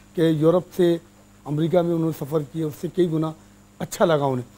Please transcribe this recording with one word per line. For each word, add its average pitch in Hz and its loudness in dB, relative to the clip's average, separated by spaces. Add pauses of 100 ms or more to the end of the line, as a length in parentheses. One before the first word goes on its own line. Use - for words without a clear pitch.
(160)
कि 165 4 (120)
यूरोप 170 2
से 170 2 (460)
अमेरिका 156 0
में 170 0
उन्होंने 160 -2
सफ़र 151 -4
किया, 156 -6
उससे 151 -8
कई 180 0
गुना 160 -2 (460)
अच्छा - -2
लगा 151 2
उन्हें। 127 -2 (120)